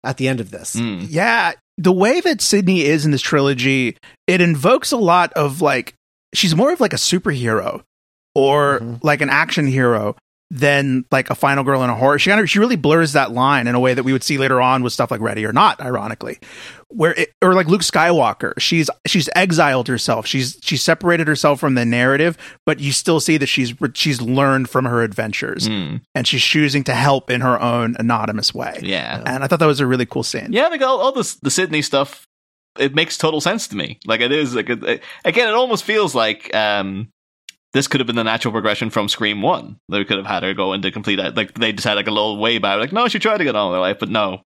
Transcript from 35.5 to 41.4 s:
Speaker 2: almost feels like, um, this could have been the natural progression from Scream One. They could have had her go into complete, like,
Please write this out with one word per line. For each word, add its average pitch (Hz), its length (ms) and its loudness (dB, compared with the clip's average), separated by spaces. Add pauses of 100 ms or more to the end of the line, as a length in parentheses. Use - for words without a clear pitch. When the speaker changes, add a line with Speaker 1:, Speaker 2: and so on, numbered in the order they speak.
Speaker 2:
almost 240 300 0
feels 202 300 0
like, 110 400 -2
um, 101 540 -2 (640)
this 135 140 0
could 135 120 0
have 120 60 -2
been 117 100 -4
the 117 60 -2
natural 110 300 -2
progression 107 380 -2
from 104 180 -2
Scream 104 320 -2
One. 117 380 -4 (100)
They 98 160 -2
could 98 140 -2
have 98 80 -8
had 92 160 -4
her 95 100 -4
go 95 220 -4
into 95 160 -4
complete, 101 280 -4
like, 98 360 -4